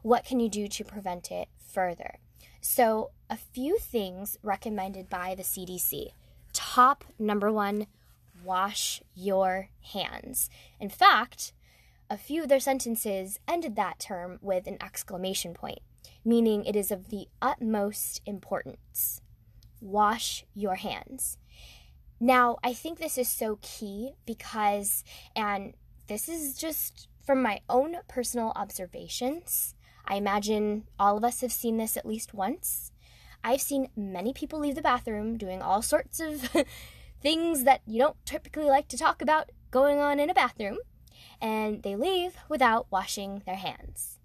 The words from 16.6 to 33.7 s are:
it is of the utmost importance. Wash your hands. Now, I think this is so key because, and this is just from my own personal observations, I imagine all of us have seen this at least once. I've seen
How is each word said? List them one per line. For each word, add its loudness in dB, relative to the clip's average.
it -2
is 0
of -6
the -8
utmost -2
importance. -6
Wash 2
your -2
hands. -8
Now, 6
I 0
think -10
this -4
is 0
so -4
key -10
because, -2
and -2
this -6
is -6
just -6
from 4
my 0
own 2
personal -2
observations, -6
I -2
imagine 0
all 6
of 0
us 0
have -2
seen 0
this -2
at -6
least -6
once. -4
I've 4
seen 0